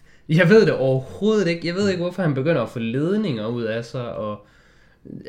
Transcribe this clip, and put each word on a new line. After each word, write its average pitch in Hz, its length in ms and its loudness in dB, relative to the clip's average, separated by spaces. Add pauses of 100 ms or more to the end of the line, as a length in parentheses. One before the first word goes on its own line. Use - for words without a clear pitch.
(280)
Jeg 165 200 4
ved 214 180 8
det 139 80 2
overhovedet 170 760 0
ikke. 170 180 -2
Jeg 175 80 -2
ved 202 160 0
ikke, 180 120 -2
hvorfor 180 200 -4
han 156 120 0
begynder 135 280 0
at 110 80 -2
få - 80 -10
ledninger 135 680 -2
ud 120 160 -4
af 113 220 -4
sig, 120 300 -8
og 104 320 -8 (840)